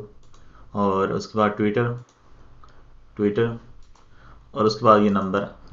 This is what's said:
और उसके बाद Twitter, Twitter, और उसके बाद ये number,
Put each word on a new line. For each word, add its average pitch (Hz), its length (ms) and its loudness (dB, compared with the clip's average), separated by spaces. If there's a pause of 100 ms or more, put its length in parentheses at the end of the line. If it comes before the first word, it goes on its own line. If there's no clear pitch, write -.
(760)
और 98 380 0
उसके - 260 -4
बाद 104 180 2
Twitter, 113 340 0 (1300)
Twitter, 117 360 0 (1000)
और 107 120 0
उसके 110 200 0
बाद 107 160 8
ये 104 80 4
number, 98 380 -2 (260)